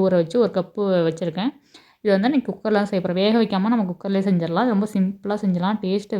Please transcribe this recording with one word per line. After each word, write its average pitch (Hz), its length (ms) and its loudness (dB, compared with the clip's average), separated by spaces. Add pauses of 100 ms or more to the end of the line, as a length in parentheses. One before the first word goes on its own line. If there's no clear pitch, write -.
ஊற 185 180 4
வச்சு 165 220 -2
ஒரு - 160 0
கப்பு 202 240 -6 (240)
வச்சிருக்கேன். 175 440 -4 (520)
இது 208 100 2
வந்து 196 160 2
இன்னைக்கு 285 200 0
குக்கர்லாம் 208 380 -2
செய்ய 196 140 -2
போறோம். 180 180 -2
வேக 214 200 2
வைக்காம 214 300 0
நம்ம 233 160 2
குக்கர்லேயே 190 400 -2
செஞ்சிடலாம். 175 460 2
ரொம்ப 202 200 0
சிம்பிளா 196 500 -2
செஞ்சிடலாம். 190 420 0
டேஸ்ட் 196 360 -4